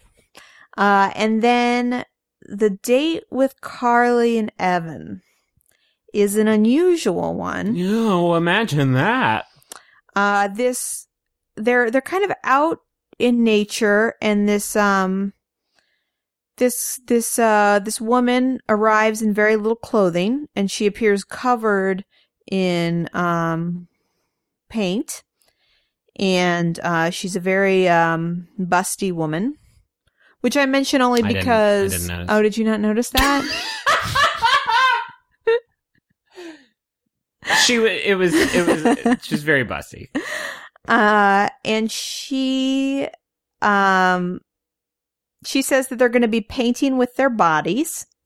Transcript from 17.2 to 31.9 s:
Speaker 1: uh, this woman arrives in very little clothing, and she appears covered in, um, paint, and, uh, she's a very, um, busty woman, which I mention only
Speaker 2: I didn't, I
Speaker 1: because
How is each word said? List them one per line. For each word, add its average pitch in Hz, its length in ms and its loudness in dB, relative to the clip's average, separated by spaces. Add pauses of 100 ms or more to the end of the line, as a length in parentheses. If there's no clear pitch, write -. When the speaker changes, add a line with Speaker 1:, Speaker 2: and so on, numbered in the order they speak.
Speaker 1:
uh, 208 460 4
this 214 180 -6
woman 247 560 0 (100)
arrives 220 540 2
in 214 100 0
very 214 240 2
little 220 200 -2
clothing, 202 680 0 (100)
and 196 140 -2
she - 160 -4
appears 202 380 0
covered 202 800 -2 (460)
in, 170 640 0
um, 170 720 -2 (840)
paint, 208 540 -4 (960)
and, 175 600 0
uh, 165 300 -2
she's 185 260 -8
a 180 40 -4
very, 190 480 2
um, 170 600 0 (100)
busty 185 540 -2
woman, 165 420 -4 (840)
which 247 160 -2
I 277 100 2
mention 269 360 0
only 240 200 2
Speaker 2:
I 208 60 -2
didn't, 190 80 -2
I 190 40 -2
Speaker 1:
because 208 520 2